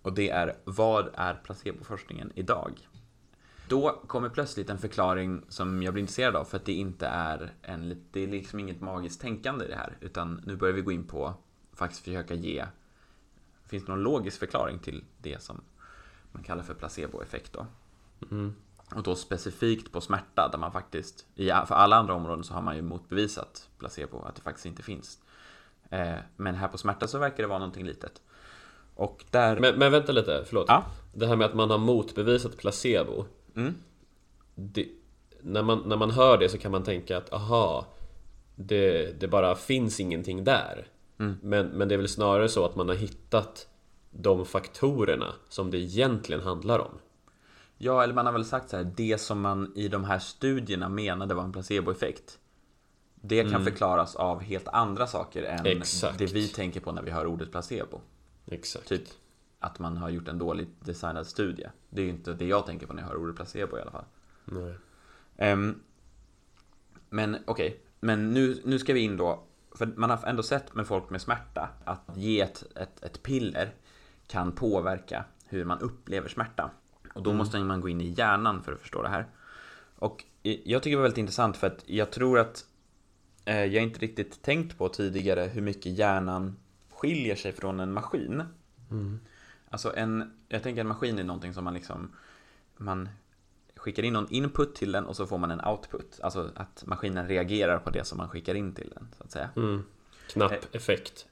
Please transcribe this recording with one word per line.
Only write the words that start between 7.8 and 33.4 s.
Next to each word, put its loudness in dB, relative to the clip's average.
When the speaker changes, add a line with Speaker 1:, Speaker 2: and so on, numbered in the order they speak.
Speaker 1:
lit-, -10
det -2
är -2
liksom -6
inget -8
magiskt -8
tänkande -6
i -10
det -8
här, -8
utan -6
nu -6
börjar 2
vi 0
gå -2
in -2
på -6
faktiskt -6
försöka -6
ge, -6
finns -8
det -8
någon 0
logisk 0
förklaring -2
till -10
det -10
som -14
man -14
kallar -6
för -10
placeboeffekt -10
då? -10
Speaker 2:
Mm. -4
Speaker 1:
Och -6
då 0
specifikt -2
på -6
smärta, 0
där -6
man -4
faktiskt, -10
i, 0
för 4
alla 10
andra 6
områden -2
så -12
har -4
man -2
ju -4
motbevisat -4
placebo, -10
att -12
det -18
faktiskt -10
inte -12
finns. -12
Eh, -2
men -4
här -2
på -6
smärta -2
så -4
verkar 0
det 0
vara -2
någonting -8
litet. -10
Och -4
där 6
Speaker 2:
Men, 6
men 10
vänta 6
lite, 4
förlåt. 2
Speaker 1:
Ja. 8
Speaker 2:
Det 0
här 6
med 6
att 2
man 4
har 6
motbevisat 2
placebo. 0